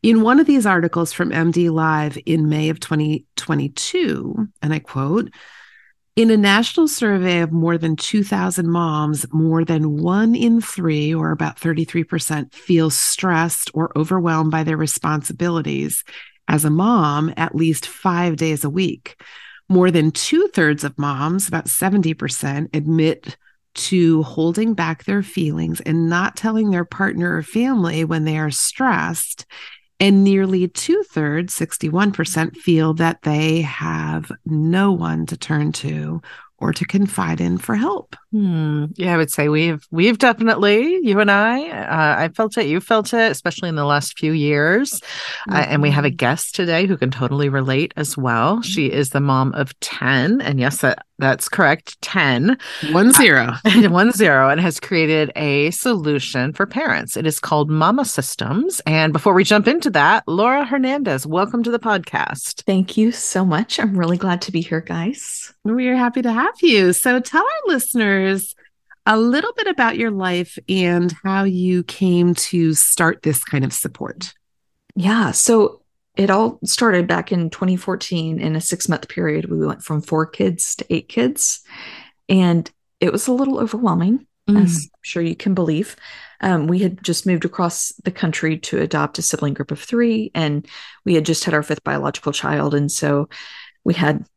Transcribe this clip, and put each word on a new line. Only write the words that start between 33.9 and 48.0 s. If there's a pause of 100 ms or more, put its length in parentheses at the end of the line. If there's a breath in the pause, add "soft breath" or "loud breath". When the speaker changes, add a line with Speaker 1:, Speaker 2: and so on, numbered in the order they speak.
Speaker 1:
no
one
to
turn
to (380 loud breath)
or
to
confide
in
for
help. (160)
Speaker 2:
Hmm. (100)
Yeah,
I
would
say
we've,
we've
definitely,
you
and
I,
uh,
I
felt
it,
you
felt
it,
especially
in
the
last
few
years. (500 loud breath)
Uh,
and
we
have
a
Speaker 1:
Mm-hmm.
Speaker 2:
guest
today
who
can
totally
relate
as